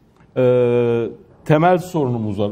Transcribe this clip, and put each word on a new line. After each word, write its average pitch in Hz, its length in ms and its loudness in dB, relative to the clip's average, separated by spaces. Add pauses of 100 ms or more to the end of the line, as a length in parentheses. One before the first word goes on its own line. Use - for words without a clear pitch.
(360)
e, 120 720 2 (360)
temel 170 340 2
sorunumuz 123 600 -4
var. 104 140 -2